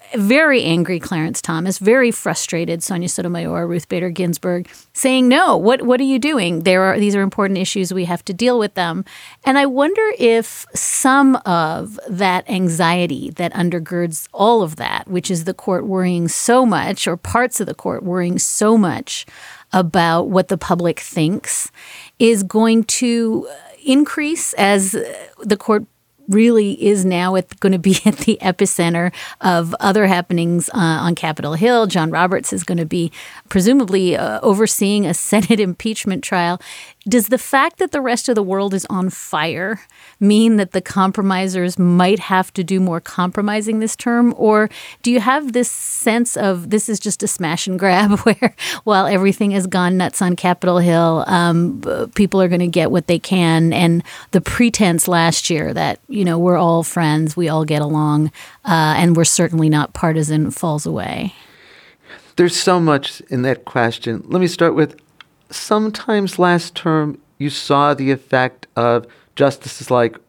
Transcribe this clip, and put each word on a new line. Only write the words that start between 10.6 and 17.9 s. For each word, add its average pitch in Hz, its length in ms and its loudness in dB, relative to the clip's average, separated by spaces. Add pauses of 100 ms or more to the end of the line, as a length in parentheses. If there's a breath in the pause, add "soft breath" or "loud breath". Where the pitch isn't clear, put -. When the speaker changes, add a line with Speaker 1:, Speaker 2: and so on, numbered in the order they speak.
Speaker 1:
some 269 720 2
of 175 640 -2
that 185 400 -2
anxiety 175 840 0
that 170 200 -6
undergirds 175 800 -4
all 220 300 4
of 156 140 -6
that, - 320 -6
which 180 220 -4
is 165 140 -2
the 185 80 -4
court - 320 -4
worrying 180 420 -2
so 247 380 2
much, 190 420 -2
or 269 120 -4
parts 247 420 -2
of 196 60 -4
the - 80 -6
court - 280 -6